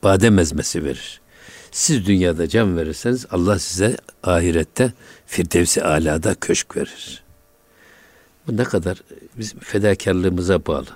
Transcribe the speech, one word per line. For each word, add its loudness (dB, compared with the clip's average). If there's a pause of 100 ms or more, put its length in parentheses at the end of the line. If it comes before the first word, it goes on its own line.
badem 6
ezmesi -2
verir. -8 (500)
Siz 0
dünyada 2
can 2
verirseniz -4
Allah 2
size -2 (260)
ahirette 2 (320)
Firdevs-i 0
Ala'da 0
köşk -4
verir." -10 (1200)
Bu -4
ne 0
kadar -4 (360)
bizim -12
fedakarlığımıza 0
bağlı. -4